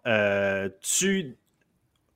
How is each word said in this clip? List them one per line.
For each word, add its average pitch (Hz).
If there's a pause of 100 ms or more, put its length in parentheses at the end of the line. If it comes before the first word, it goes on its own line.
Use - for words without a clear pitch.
euh, 101 (120)
tu 185 (800)